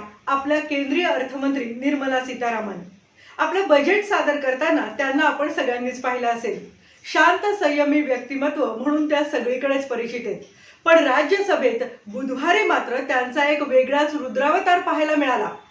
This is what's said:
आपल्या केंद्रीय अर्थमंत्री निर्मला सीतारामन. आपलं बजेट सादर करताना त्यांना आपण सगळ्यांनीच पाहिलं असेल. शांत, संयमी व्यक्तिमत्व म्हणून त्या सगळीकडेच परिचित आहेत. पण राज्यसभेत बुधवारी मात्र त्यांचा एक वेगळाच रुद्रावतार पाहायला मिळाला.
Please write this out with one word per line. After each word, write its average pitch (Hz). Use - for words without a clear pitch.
आपल्या 277
केंद्रीय 294
अर्थमंत्री 269
निर्मला 269
सीतारामन. 233
आपलं 339
बजेट 349
सादर 302
करताना 277
त्यांना 277
आपण 285
सगळ्यांनीच 247
पाहिलं 247
असेल. 233
शांत, 359
संयमी 294
व्यक्तिमत्व 269
म्हणून 294
त्या 294
सगळीकडेच 269
परिचित 233
आहेत. 196
पण 330
राज्यसभेत 285
बुधवारी 269
मात्र 277
त्यांचा 269
एक 294
वेगळाच 285
रुद्रावतार 294
पाहायला 302
मिळाला. 254